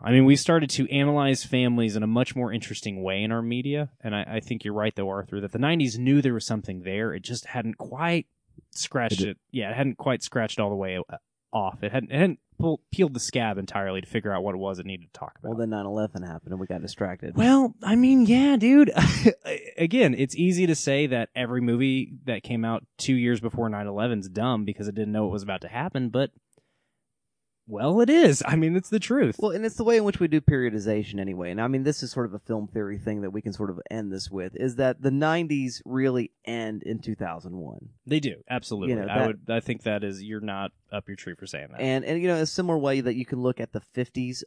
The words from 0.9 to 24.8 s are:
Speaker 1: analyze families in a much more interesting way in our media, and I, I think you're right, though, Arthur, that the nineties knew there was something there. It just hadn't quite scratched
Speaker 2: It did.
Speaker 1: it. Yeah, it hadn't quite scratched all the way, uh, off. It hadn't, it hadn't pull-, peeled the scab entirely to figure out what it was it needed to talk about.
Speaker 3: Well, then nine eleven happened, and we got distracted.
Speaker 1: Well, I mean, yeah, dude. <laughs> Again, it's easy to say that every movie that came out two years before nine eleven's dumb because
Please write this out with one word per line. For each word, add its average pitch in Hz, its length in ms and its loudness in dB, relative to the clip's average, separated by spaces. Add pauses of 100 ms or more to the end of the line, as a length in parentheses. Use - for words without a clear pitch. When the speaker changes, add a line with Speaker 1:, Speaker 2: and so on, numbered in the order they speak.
Speaker 1:
analyze 139 540 2
families 120 500 2
in 107 80 -2
a 110 60 0
much 120 260 2
more 123 180 -4
interesting 101 520 -8
way 95 180 -2
in 110 80 -2
our 117 100 -2
media, 131 500 -4 (120)
and 104 140 -4
I, 101 120 -2
I 110 120 -4
think 110 240 -6
you're 104 100 -6
right, 107 200 -2
though, 98 140 -4
Arthur, 98 320 -6
that 98 120 -6
the 113 80 -4
nineties 143 360 2
knew 135 240 4
there 127 140 2
was 110 100 -4
something 98 380 -4
there. 95 320 -4
It 98 80 -8
just 120 240 -8
hadn't 113 320 -6
quite 160 480 -2 (480)
scratched 110 460 -2
Speaker 2:
It 95 40 0
did. 104 40 -2
Speaker 1:
it. 95 80 -8 (160)
Yeah, 110 180 -4
it 117 60 -6
hadn't 139 200 0
quite 127 280 -2
scratched - 340 -2
all 101 120 0
the 104 60 -2
way, 92 220 -4
uh, 87 180 -8 (360)
off. 98 320 -2
It 104 80 -4
hadn't, 127 180 -4
it 139 80 0
hadn't 180 220 2 (180)
pull-, 160 320 -2
peeled 156 240 2
the 120 60 -6
scab 110 380 -2
entirely 98 420 -4
to 90 80 -10
figure 107 260 -4
out 90 80 -2
what 98 140 -4
it - 20 -8
was 95 220 -6
it 87 60 -12
needed 90 280 -12
to - 40 -20
talk - 200 -14
about. - 120 -10
Speaker 3:
Well, 113 100 -4
then 113 100 -2
nine 101 160 -4
eleven 101 380 -4
happened, 82 260 -12
and 92 100 -6
we 95 60 -6
got 87 160 -8
distracted. 90 540 -8
Speaker 1:
Well, 254 440 4
I 208 140 0
mean, 254 320 8
yeah, 262 300 6
dude. 254 340 8 (440)
<laughs> - 440 -10
Again, 170 400 4
it's 135 160 0
easy 175 320 4
to 160 80 4
say 143 320 2
that 120 300 -2
every 123 240 -2
movie 127 520 2 (120)
that 110 180 -4
came 113 220 -4
out 113 200 -2 (140)
two 135 160 0
years 120 260 2
before 113 280 -4
nine 104 180 -4
eleven's 101 420 -2
dumb 107 360 -2
because 101 240 -6